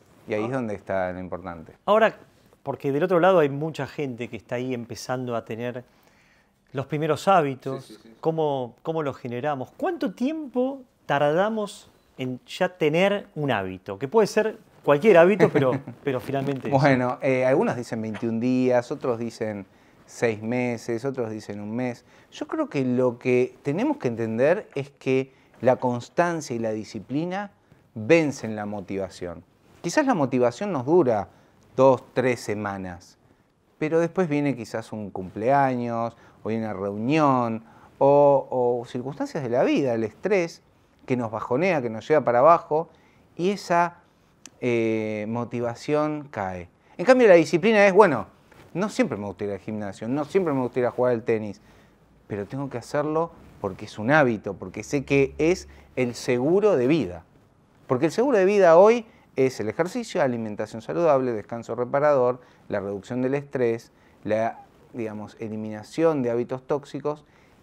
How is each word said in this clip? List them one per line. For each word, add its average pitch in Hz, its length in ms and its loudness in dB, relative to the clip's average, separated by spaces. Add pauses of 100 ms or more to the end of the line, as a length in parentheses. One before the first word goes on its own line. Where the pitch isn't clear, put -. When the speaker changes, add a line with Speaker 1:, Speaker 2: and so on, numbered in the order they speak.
(280)
Speaker 1:
Y 107 60 -4
ahí 107 100 -2
es 117 60 -4
Speaker 2:
Ah. 131 40 -4
Speaker 1:
donde 117 200 -4
está 92 380 -4
lo 90 80 -10
importante. 87 520 -12 (140)
Speaker 2:
Ahora, 214 300 2 (460)
porque 139 300 -4
del 143 100 0
otro 180 160 2
lado 180 200 6
hay 151 100 4
mucha 139 380 -8
gente 123 420 -8
que 117 80 -14
está 117 200 -10
ahí 127 180 -4
empezando 123 600 -8
a 113 120 -4
tener 120 380 -10 (880)
los 131 140 -6
primeros 151 420 -2
hábitos, 135 580 2
Speaker 1:
Sí, - 80 -20
sí, - 80 -20
sí, - 80 -20
sí. - 100 -20
Speaker 2:
¿cómo, 147 600 -2
cómo 160 200 -4
los 139 140 -4
generamos? 127 600 -6
¿Cuánto 302 360 -4
tiempo 269 680 -4 (240)
tardamos 185 840 0 (280)
en 127 280 -6
ya - 220 -2
tener 180 680 0
un 147 160 -2
hábito? 98 480 -4
Que 135 80 -8
puede 214 220 4
ser 214 300 -2 (260)
cualquier 151 320 6
hábito, 190 360 8
pero, 135 200 4
Speaker 1:
<laughs> 123 320 -8
Speaker 2:
pero 127 160 -2
finalmente 135 480 -6
eso. 139 100 4
Speaker 1:
Bueno, 127 440 2
eh, 131 240 2
algunos 160 300 2
dicen 120 260 -8
veintiún 113 360 -4
días, 127 540 2
otros 131 260 -4
dicen 110 480 -8 (400)
seis 113 360 -4
meses, 120 640 -6
otros 127 260 -6
dicen 107 300 -12
un 104 140 -10
mes. 123 300 -6 (260)
Yo - 160 -12
creo 311 220 -6
que 135 160 -2
lo 123 340 0
que 123 440 0
tenemos 214 340 -2
que - 120 -4
entender 117 640 0
es 139 160 -8
que 131 420 -2 (280)
la 123 160 4
constancia 139 800 -4
y 117 60 -6
la 113 100 -4
disciplina 143 800 -8 (440)
vencen 127 600 2
la 107 120 -8
motivación. 95 760 -8 (400)
Quizás 262 240 0
la 262 80 2
motivación 127 580 0
nos 131 140 -4
dura 123 420 2 (460)
dos, 131 380 4
tres 123 280 0
semanas, 98 800 -8 (600)
pero 156 220 0
después 170 280 -2
viene 143 260 0
quizás 113 380 -10
un 107 180 -8
cumpleaños, 117 1040 -2 (260)
o - 80 -8
hay 113 60 -2
una 110 180 -6
reunión, 117 920 0 (340)
o, 139 840 4
o 117 60 -10
circunstancias 139 560 -8
de 127 60 -4
la 120 160 2
vida, 165 300 0
el 113 100 -2
estrés, 175 580 -2 (440)
que 127 100 0
nos 120 140 -4
bajonea, 143 520 0
que 120 80 -4
nos 110 160 -10
lleva 151 180 4
para 120 160 4
abajo, 160 500 4 (460)
y 180 140 0
esa, 175 460 -2 (640)
eh, 110 680 -2
motivación 127 1000 -4
cae. 92 380 -8 (300)
En 175 80 -4
cambio, 254 220 8
la 185 60 12
disciplina 180 520 6
es, 196 80 6
bueno, 160 320 6 (480)
no 190 140 -4
siempre 190 280 -2
me 101 100 -6
gusta 101 180 -8
ir 101 80 -4
al 98 60 -6
gimnasio, 107 500 -10
no 143 160 -4
siempre 170 280 0
me 135 80 0
gusta 123 200 -4
ir 123 60 2
a 117 40 0
jugar 123 220 0
al 113 100 -2
tenis, 110 380 -4 (640)
pero 101 200 -6
tengo 135 220 -8
que 127 100 -8
hacerlo 156 520 -4 (300)
porque 101 260 -8
es - 120 -18
un 107 120 -2
hábito, 120 440 2
porque 92 300 -12
sé 143 200 -4
que 139 340 2
es 165 300 0 (280)
el 120 180 -2
seguro 160 640 2
de 123 100 2
vida. 98 380 -2 (640)
Porque 131 200 0
el 151 60 0
seguro 240 260 2
de 185 60 4
vida 185 320 6
hoy 226 300 8 (300)
es 131 240 0
el 104 80 -4
ejercicio, 185 540 -2
alimentación 113 600 -4
saludable, 147 500 2
descanso 113 420 -8
reparador, 127 640 2 (280)
la 101 120 -2
reducción 101 420 -6
del 131 120 -2
estrés, 127 560 -2 (320)
la, 110 380 -2 (320)
digamos, 107 480 -10
eliminación 110 840 -2
de 120 80 0
hábitos 120 360 -4
tóxicos 147 580 -6 (380)